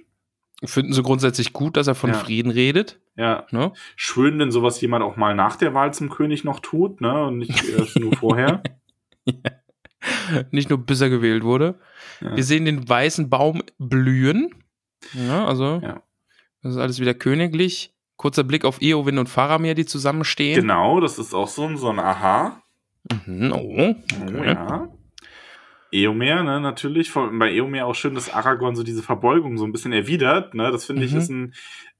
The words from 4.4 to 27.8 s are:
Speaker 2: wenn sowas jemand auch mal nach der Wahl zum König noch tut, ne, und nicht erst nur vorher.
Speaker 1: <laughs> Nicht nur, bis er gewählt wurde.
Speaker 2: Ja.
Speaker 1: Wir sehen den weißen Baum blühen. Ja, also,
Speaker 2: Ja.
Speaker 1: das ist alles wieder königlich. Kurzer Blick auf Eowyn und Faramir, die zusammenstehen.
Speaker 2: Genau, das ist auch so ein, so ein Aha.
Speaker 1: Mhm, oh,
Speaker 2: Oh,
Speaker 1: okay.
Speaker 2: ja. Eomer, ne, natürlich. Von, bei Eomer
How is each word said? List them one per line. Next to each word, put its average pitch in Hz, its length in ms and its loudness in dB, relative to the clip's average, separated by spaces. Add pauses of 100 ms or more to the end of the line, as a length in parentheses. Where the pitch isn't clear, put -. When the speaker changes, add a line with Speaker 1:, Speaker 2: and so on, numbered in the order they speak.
Speaker 2:
wenn 139 100 0
sowas 120 300 2
jemand 117 240 0
auch 98 120 -6
mal 104 200 2
nach 101 200 2
der 156 160 2
Wahl 139 220 0
zum 147 160 -6
König 151 320 -2
noch 139 180 -4
tut, 190 400 -2
ne, 139 260 0
und 123 120 -4
nicht 120 300 -2
erst 110 320 0
nur 110 160 0
vorher. 127 440 2 (680)
Speaker 1:
<laughs> - 1300 -6
Nicht 143 180 0
nur, 139 80 2
bis 127 220 0
er 135 100 4
gewählt 113 320 2
wurde. 139 380 0 (400)
Speaker 2:
Ja. - 160 -6
Speaker 1:
Wir - 80 2
sehen 156 200 2
den 143 240 -2
weißen 135 400 2
Baum 147 340 2 (160)
blühen. 131 760 2 (580)
Ja, 127 340 -2
also, 135 360 0
Speaker 2:
Ja. - 200 -12 (600)
Speaker 1:
das 131 120 -6
ist 127 60 -4
alles 123 200 -2
wieder 123 140 2
königlich. 160 760 0 (240)
Kurzer 143 280 0
Blick 143 200 0
auf 131 160 0
Eowyn 143 380 2
und 123 100 0
Faramir, 160 460 0
die 156 100 0
zusammenstehen. 147 760 0
Speaker 2:
Genau, 104 400 4
das 160 180 0
ist 113 160 -8
auch 101 140 0
so 147 180 -6
ein, 156 100 -4
so 127 140 -2
ein 101 80 -2
Aha. 95 640 0 (640)
Speaker 1:
Mhm, 98 260 -2
oh, - 40 0
Speaker 2:
Oh, 127 380 0 (340)
Speaker 1:
okay. 139 180 -4
Speaker 2:
ja. 202 420 -2 (1040)
Eomer, 113 500 2
ne, 143 180 0
natürlich. 147 500 -2
Von, 113 280 0
bei 110 140 4
Eomer 131 340 0